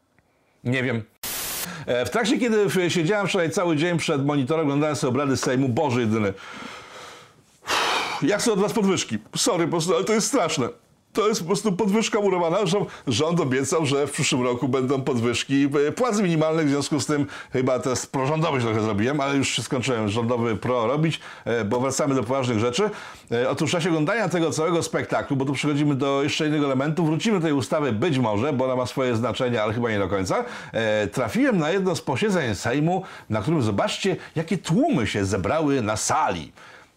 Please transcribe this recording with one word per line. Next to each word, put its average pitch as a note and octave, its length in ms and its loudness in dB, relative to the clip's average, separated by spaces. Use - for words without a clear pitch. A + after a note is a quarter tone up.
Nie B2+ 200 0
wiem. A#2 200 -2
E, B2 200 0
w - 40 -4
trakcie, A3 280 0
kiedy G#3+ 320 2
w, F3 200 2
siedziałem F3+ 380 0
wczoraj E3+ 240 0
cały F3 240 2
dzień E3+ 220 0
przed C#3+ 280 0
monitorem, D3 400 0
oglądałem D3 300 0
sobie C#3+ 140 0
obrady C3+ 280 0
Sejmu, C3+ 320 0
Boże B2+ 320 0
jedyny. G#2+ 320 2
Ja F#3+ 160 0
chcę A3+ 160 2
od F#3+ 60 2
was G3 140 2
podwyżki. F#3+ 440 0
Sorry, F3+ 280 0
po C#3+ 80 0
prostu, E3 240 2
ale F#3 80 2
to G#3+ 100 0
jest A3 140 2
straszne. D#3 420 0
To G#3 140 2
jest A3 140 0
po D#3+ 60 -6
prostu G3+ 240 0
podwyżka G#3 500 2
murowana. F3 360 2
Zresztą G3 280 2
rząd D#3 320 2
obiecał, C#3 460 2
że C#3 220 2
w C#3 40 -8
przyszłym C3+ 320 0
roku B2 240 0
będą C3 340 0
podwyżki, B2+ 680 2
e, D3+ 40 0
płac A3 280 0
minimalnych, D#3+ 460 2
w C#3+ 40 2
związku C#3+ 300 0
z B2 60 -2
tym C#3+ 200 0
chyba B2+ 260 2
teraz B2+ 280 -2
prorządowy D3 520 0
się A#2 60 0
trochę A2 160 0
zrobiłem, A2 400 0
ale C#3 160 0
już C3+ 120 0
się B2+ 140 -4
skończyłem A#2 460 -2
rządowy A#2 460 0
pro A#2 320 0
robić, D3+ 320 0
e, A2+ 200 0
bo B2 140 0
wracamy C3+ 360 0
do C3 80 2
poważnych B2 360 0
rzeczy. B2 300 0
E, A#2+ 180 2
otóż C3+ 200 -2
w E3 40 0
czasie F3 160 0
oglądania E3+ 400 2
tego D#3+ 220 0
całego D#3+ 320 0
spektaklu, C#3 520 -2
bo C3+ 100 0
tu C#3+ 80 -2
przechodzimy D3 420 0
do C#3 280 0
jeszcze D#3 240 -2
innego D3+ 180 0
elementu, D3 400 0
wrócimy E3 340 0
do D#3 40 0
tej D#3+ 100 2
ustawy C#3+ 380 0
być C3 280 0
może, A#2 340 0
bo C3 120 0
ona B2+ 100 0
ma B2+ 100 0
swoje B2+ 300 0
znaczenie, A#2 480 0
ale A2 100 0
chyba A#2+ 160 0
nie G#2+ 100 0
do G2 80 0
końca, G2 360 -2
e, G#2+ 360 2
trafiłem F#3 500 0
na D3+ 140 2
jedno F#3 240 0
z - 60 -8
posiedzeń D3 540 0
Sejmu, D#3 480 0
na G#2+ 120 0
którym D3+ 200 2
zobaczcie, A#2+ 560 0
jakie E3+ 220 -2
tłumy F#3 500 0
się G2+ 180 0
zebrały B2+ 560 0
na G#2+ 140 0
sali. G#2 560 -2